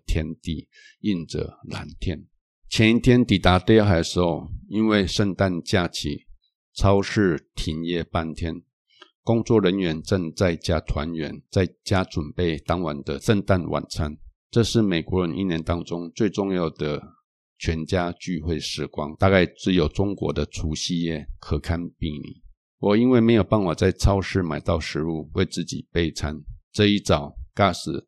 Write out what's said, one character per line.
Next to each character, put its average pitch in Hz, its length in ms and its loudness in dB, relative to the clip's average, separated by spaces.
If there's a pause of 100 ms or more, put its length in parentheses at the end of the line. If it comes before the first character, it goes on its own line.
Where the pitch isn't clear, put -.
天 80 340 -2
地， 78 300 -8 (300)
映 90 260 -2
着 - 380 -8
蓝 - 220 -12 (140)
天。 - 280 -6 (400)
前 113 260 4
一 120 40 2
天 123 260 6
抵 104 100 6
达 90 220 4
德 110 260 6
海 101 120 6
的 82 80 2
时 - 160 -2
候， 78 280 -2 (200)
因 107 180 0
为 104 180 4
圣 95 300 0
诞 92 260 0
假 87 280 -2
期， - 400 -8 (440)
超 98 300 2
市 95 540 0
停 82 280 -6
业 85 200 -4
半 82 280 -4
天， 82 300 -8 (640)
工 117 180 2
作 113 180 4
人 95 160 2
员 82 240 -2
正 85 320 -4
在 87 220 0
家 80 240 -2
团 78 340 -4
圆， 71 380 -8
在 95 180 0 (140)
家 92 220 0
准 73 260 -6
备 85 280 -2
当 85 220 -2
晚 73 220 -6
的 71 160 -6
圣 101 240 0
诞 90 260 0
晚 76 220 -4
餐。 76 260 -6 (360)
这 117 100 4
是 113 200 2
美 87 200 2
国 90 240 0
人 80 100 -4
一 95 60 -2
年 87 180 -2
当 85 220 -4
中 85 300 -8
最 107 180 0
重 98 240 -2
要 85 160 0
的 76 320 -6 (560)
全 80 260 -4
家 87 280 -2
聚 87 280 -6
会 80 200 -2
时 - 260 -8
光， 76 300 -8
大 95 120 2
概 95 160 6
只 - 300 -2
有 78 140 4
中 98 260 -2
国 78 180 -4
的 73 140 -2
除 - 260 -6
夕 85 300 -4
夜 80 240 -4 (140)
可 - 180 -4
堪 87 400 -4
比 80 220 -4
拟。 69 200 -16 (380)
我 101 180 2
因 120 140 4
为 123 100 6
没 113 140 6
有 107 80 4
办 107 220 2
法 82 100 0
在 95 160 4
超 98 300 2
市 92 240 -2
买 76 160 -4
到 85 180 0
食 76 240 -4
物， 78 320 -4
为 95 100 2
自 87 200 -6
己 - 260 -10
备 85 220 0
餐。 76 280 -6 (300)
这 104 160 2
一 104 140 4
早， 73 360 -2 (160)
Gus 82 560 0